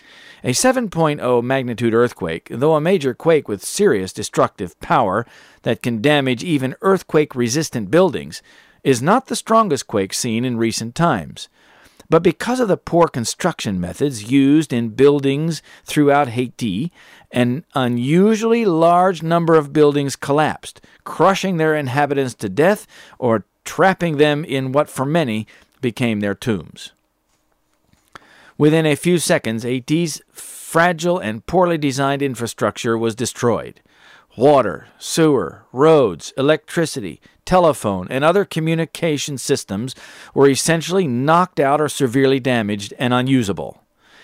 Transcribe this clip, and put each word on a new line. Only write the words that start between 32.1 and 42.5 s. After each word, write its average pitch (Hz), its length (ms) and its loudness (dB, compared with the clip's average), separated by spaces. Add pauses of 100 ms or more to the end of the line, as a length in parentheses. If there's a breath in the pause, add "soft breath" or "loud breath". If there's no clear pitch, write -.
infrastructure 117 720 -4
was 113 180 -2
destroyed. 107 640 -4 (560 soft breath)
Water, 120 520 2 (100)
sewer, 139 720 0
roads, 127 640 2
electricity, 139 840 -4 (240 soft breath)
telephone, 120 640 0
and 135 140 -2
other 180 200 2
communication 160 920 -4
systems 123 560 -4 (400 loud breath)
were 139 140 4
essentially 165 580 0
knocked 156 540 2
out 143 200 2
or 147 80 0
severely 135 520 2
damaged 107 580 -2